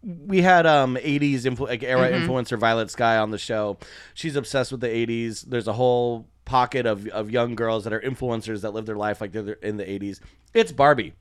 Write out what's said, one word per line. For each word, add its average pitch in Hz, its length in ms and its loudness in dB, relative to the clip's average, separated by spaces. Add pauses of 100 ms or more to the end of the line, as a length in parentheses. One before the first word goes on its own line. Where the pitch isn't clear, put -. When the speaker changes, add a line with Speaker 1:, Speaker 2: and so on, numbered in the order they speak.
Speaker 1:
we 190 400 0
had, 175 240 8
um, 135 340 4
eighties 143 440 0
influ-, 127 240 -2
like, 120 140 -4
era 127 280 2
Speaker 2:
Mm-hmm. 127 200 0
Speaker 1:
influencer 123 280 -2
Violet 113 320 2
Sky 113 280 2
on 107 120 0
the 107 80 -6
show. 107 400 -4 (360)
She's 151 220 -6
obsessed 131 360 -2
with 127 80 -8
the 120 100 -2
eighties. 117 520 -2
There's 117 260 -4
a 110 60 -2
whole 120 520 0 (180)
pocket 127 420 0
of, 104 220 -2
of 107 220 -6
young 120 240 0
girls 113 300 -2
that 107 80 -4
are 110 80 -4
influencers 113 600 -6
that 104 120 -8
live 110 120 -8
their 110 100 -6
life 104 240 -4
like 101 120 -10
they're 104 220 -8
in 107 220 -6
the 98 120 -8
eighties. 98 320 -6 (340)
It's 226 180 2
Barbie. 131 480 4